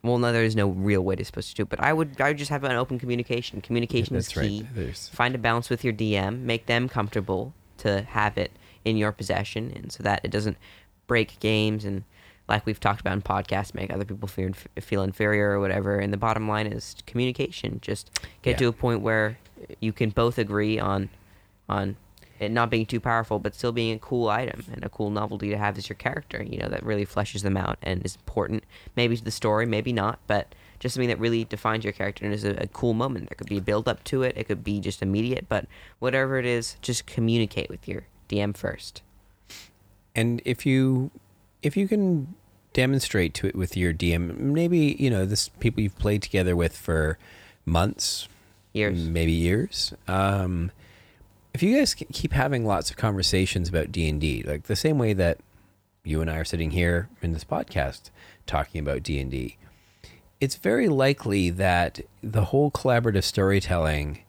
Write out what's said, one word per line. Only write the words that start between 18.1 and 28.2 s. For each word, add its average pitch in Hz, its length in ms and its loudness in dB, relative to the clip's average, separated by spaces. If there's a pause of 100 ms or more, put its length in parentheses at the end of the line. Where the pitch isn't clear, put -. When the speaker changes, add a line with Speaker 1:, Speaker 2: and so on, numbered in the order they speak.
Speaker 1:
get 123 80 2
Speaker 2:
Yeah. 120 60 2
Speaker 1:
to 127 100 4
a 117 60 2
point 117 280 0
where 110 380 2 (400)
you 110 120 -2
can 107 200 0
both 117 260 2
agree 107 400 0
on, 98 320 -2 (580)
on 98 280 -2 (440)
it 107 120 -4
not 117 180 2
being 113 160 2
too 117 140 -4
powerful, 113 400 0
but 104 160 -4
still 120 160 -2
being 113 240 0
a - 20 -10
cool 120 320 -2
item 117 420 -2
and 117 120 -10
a - 60 -6
cool 104 200 -4
novelty 104 400 -4
to 104 80 -2
have 104 220 0
as - 100 -10
your - 60 -8
character, - 480 -6
you - 160 -8
know, - 100 -4
that - 160 -6
really 104 220 0
fleshes 104 340 -4
them 98 160 0
out - 240 -2
and 90 240 -2
is 92 100 -4
important, - 480 -4 (320)